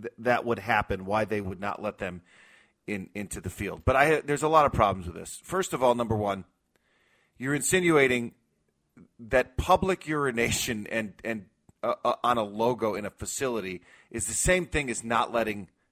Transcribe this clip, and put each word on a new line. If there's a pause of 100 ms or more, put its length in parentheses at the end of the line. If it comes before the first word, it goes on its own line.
th-,
that
would
happen,
why
they
would
not
let
them (640)
in,
into
the
field.
But
I,
there's
a
lot
of
problems
with
this.
First
of
all,
number
one, (920)
you're
insinuating (840)
that
public
urination
and, (100)
and, (360)
uh, (100)
uh, (100)
on
a
logo
in
a
facility (280)
is
the
same
thing
as
not
letting (240)